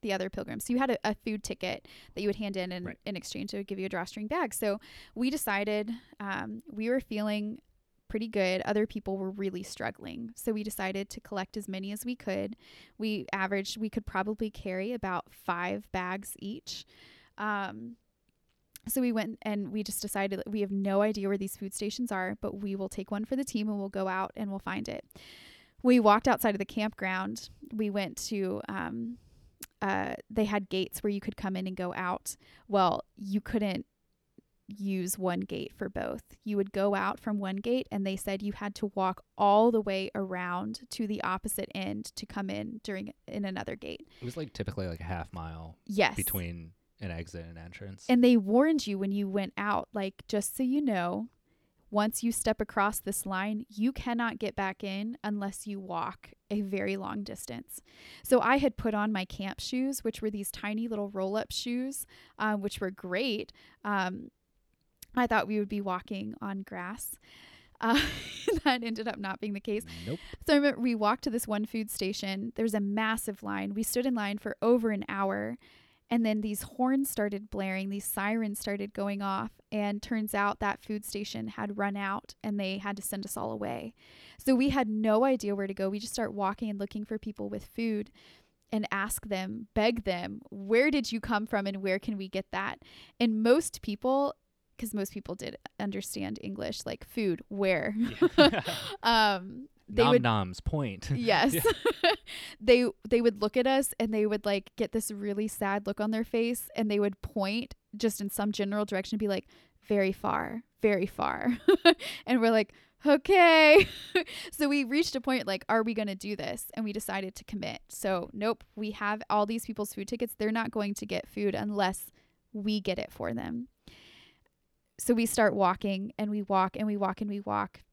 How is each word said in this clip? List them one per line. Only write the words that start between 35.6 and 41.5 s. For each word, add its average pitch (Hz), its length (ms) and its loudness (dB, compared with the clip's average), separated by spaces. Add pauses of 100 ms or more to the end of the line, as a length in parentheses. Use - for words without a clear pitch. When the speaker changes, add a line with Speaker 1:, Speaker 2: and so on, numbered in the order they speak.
Speaker 1:
for - 120 -6
both. - 340 -6 (220)
You 214 120 -2
would 196 160 0
go 202 220 2
out 190 260 -2
from 214 180 -2
one 190 180 -4
gate 240 340 0
and 196 160 -2
they 190 100 -2
said 196 260 -4
you 202 100 -2
had 208 240 -6
to 214 180 -2
walk 185 300 0 (120)
all 208 340 8
the 226 100 4
way 190 340 -2
around 185 640 -2 (100)
to 220 160 -2
the 208 160 -2
opposite - 520 -2